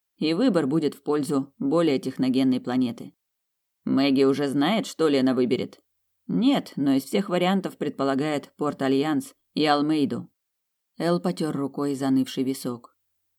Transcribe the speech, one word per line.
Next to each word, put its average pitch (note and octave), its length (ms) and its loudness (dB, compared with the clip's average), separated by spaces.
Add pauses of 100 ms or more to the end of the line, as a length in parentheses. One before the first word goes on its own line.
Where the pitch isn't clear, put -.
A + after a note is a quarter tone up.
(200)
и D#3 140 0
выбор F3+ 340 2
будет D3+ 280 0
в - 60 -20
пользу C#3+ 560 -2
более D3+ 400 2
техногенной C3 640 0
планеты. B2+ 540 -4 (720)
Мэгги C3+ 380 2
уже C#3 240 2
знает, C#3+ 380 0
что - 220 0
Лена C3 260 2
выберет? A#2+ 460 -2 (480)
Нет, G#3+ 480 0
но C#3 180 2
из C3+ 120 0
всех G3 240 -2
вариантов F3+ 480 0
предполагает C#3 800 -4
Порт-Альянс C#3 760 -2 (200)
и D3 120 0
Алмейду. D3 640 0 (680)
Эл E3+ 220 0
потёр F3 360 -4
рукой C#3 400 -4
занывший C3 480 0
висок. B2+ 520 -8 (420)